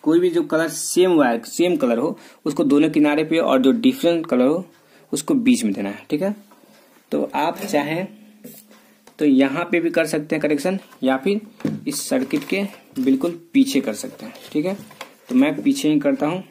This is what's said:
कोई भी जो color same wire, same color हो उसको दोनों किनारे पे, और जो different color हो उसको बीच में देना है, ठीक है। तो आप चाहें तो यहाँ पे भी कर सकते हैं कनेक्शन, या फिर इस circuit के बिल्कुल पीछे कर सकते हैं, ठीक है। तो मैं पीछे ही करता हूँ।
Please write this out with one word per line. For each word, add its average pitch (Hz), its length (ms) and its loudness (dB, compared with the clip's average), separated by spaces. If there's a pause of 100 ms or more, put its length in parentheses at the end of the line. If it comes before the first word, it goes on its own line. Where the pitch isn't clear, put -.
कोई 160 160 4
भी 180 100 2
जो 165 140 0
color 160 260 0
same 180 420 0
wire, 123 300 2
same 175 340 0
color 117 220 0
हो 151 180 -2 (300)
उसको 156 180 -2
दोनों 147 260 4
किनारे 151 340 2
पे, 160 140 0
और 135 220 2
जो 127 120 6
different 147 540 0
color 127 200 2
हो 170 180 0 (480)
उसको 143 240 -2
बीच 131 280 2
में - 80 0
देना - 160 -4
है, - 220 -12
ठीक 156 120 -2
है। 202 120 -2 (800)
तो 147 240 -2
आप 160 240 -2
चाहें 156 460 -4 (1120)
तो 151 60 -2
यहाँ 139 400 2
पे 175 160 -2
भी 165 100 -2
कर 165 160 0
सकते 156 280 -4
हैं 156 80 -2
कनेक्शन, 156 360 -2 (240)
या 131 160 0
फिर 202 220 -2 (480)
इस 139 120 -6
circuit 135 440 -4
के 196 180 -4 (380)
बिल्कुल 135 380 0 (140)
पीछे 135 280 2
कर 110 140 -6
सकते 104 320 -14
हैं, - 80 -18 (180)
ठीक 151 140 -2
है। 196 80 -4 (540)
तो 127 60 -6
मैं 139 280 2
पीछे 139 260 0
ही 151 120 2
करता 143 260 0
हूँ। 185 240 -4